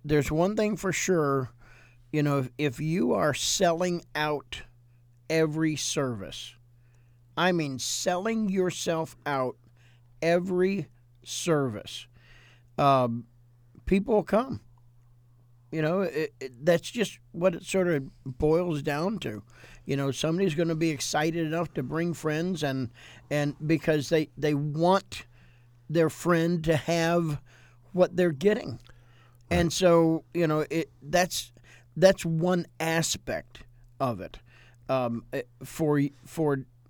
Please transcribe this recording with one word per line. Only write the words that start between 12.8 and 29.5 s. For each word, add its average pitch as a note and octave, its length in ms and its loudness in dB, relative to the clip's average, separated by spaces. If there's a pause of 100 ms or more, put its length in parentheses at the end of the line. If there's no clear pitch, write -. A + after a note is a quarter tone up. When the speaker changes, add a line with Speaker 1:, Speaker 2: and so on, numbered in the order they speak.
Speaker 1:
people G3 300 2
will G3+ 80 4
come. A3+ 380 0 (1080)
You D#3+ 100 -4
know, E3+ 220 2
it, D#3 360 -2
it, C3 140 -10 (140)
that's E3+ 240 2
just - 280 -4 (120)
what F3 240 0
it - 100 -10
sort F#3 240 0
of D3+ 140 0 (240)
boils D#3 560 0
down D#3 380 -2
to. G#2+ 220 -8 (440)
You C#3+ 100 -2
know, C#3 140 -2
somebody's E3 440 0
gonna E3 200 0
be D#3+ 160 0
excited D#3+ 560 -2
enough D#3+ 280 -4
to D3+ 80 -4
bring D#3+ 300 -2
friends D#3 500 -4
and, C3+ 280 -4 (400)
and D3 260 -2 (100)
because D3+ 440 0
they, D#3+ 260 0
they D3+ 160 -2
want D3+ 720 0 (640)
their D#3+ 220 4
friend E3+ 540 2
to D#3+ 120 2
have E3 640 0 (540)
what F3+ 240 4
they're F3+ 140 4
getting. G3 400 0 (800)